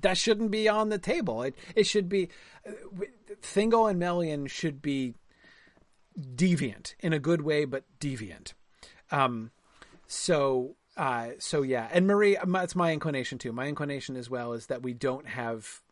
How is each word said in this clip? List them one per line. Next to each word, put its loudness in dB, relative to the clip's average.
that 4
shouldn't 2
be 4
on 4
the -2
table. -2
It, -4
it 6
should 0
be, 0
uh, -12
w-, -10
Thingol 4
and 0
Melian 0
should -4
be -2
deviant 0
in 0
a 2
good 2
way, 2
but -6
deviant. -8
Um, 0
so, 0
uh, -2
so -2
yeah, 0
and 6
Marie, 6
my, 2
it's -4
my 2
inclination -2
too. -6
My -4
inclination -6
as -10
well -4
is -8
that -6
we -4
don't -2
have, -6